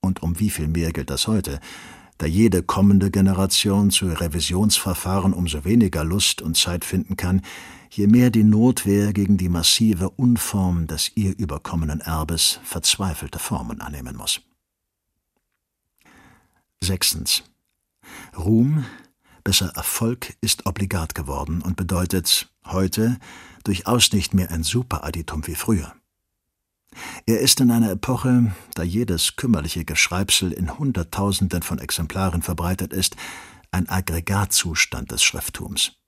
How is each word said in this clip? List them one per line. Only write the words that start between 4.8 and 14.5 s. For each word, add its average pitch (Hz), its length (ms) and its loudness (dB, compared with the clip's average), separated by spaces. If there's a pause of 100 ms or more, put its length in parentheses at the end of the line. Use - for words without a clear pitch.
umso 80 320 -2
weniger 92 380 4
Lust 92 380 0
und 82 140 -4
Zeit 87 300 0
finden 95 320 -4
kann, 92 240 2 (480)
je 101 180 2
mehr 123 220 8
die 107 160 6
Notwehr 104 680 4
gegen 101 240 4
die 90 140 0
massive 87 600 2
Unform 95 760 2
des 78 280 -4
ihr 95 220 0
überkommenen 78 640 -4
Erbes 80 640 -2
verzweifelte - 760 -4
Formen 60 420 -6
annehmen 64 340 -12
muss. - 240 -6 (2500)